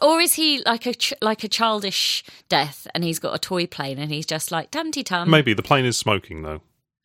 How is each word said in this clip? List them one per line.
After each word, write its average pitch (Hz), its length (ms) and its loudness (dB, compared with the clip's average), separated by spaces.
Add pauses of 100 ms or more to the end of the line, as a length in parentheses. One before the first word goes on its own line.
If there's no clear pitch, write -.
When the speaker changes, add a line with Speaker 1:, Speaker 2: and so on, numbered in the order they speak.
Speaker 1:
or 320 180 6
is 339 140 4
he 302 320 2
like 233 180 0
a 247 100 -2
ch-, - 180 -2 (100)
like 214 220 0
a 208 40 -4
childish 214 760 0 (240)
death, 147 440 0
and 170 120 -2
he's 165 160 -2
got - 160 -4
a - 20 -2
toy 175 300 -2
plane, 139 320 -6
and 151 100 -4
he's 151 160 -6
just - 240 -4
like, 165 220 -4
"Tum-ty-tum." 262 580 -2
Speaker 2:
Maybe 135 240 4
the 113 80 -2
plane 135 220 4
is 120 120 0
smoking 90 460 -2
though. 78 180 -8 (440)